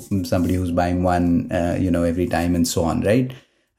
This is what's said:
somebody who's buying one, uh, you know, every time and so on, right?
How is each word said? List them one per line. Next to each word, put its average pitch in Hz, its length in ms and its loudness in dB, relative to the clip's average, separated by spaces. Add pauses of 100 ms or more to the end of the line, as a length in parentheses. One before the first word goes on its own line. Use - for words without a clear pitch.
(240)
somebody 90 320 0
who's 90 160 -2
buying 87 320 0
one, 87 480 2
uh, 87 280 0
you 95 120 0
know, 85 120 0
every 85 220 0
time 87 300 0
and 85 120 2
so - 160 -2
on, 82 180 0
right? 127 300 0 (460)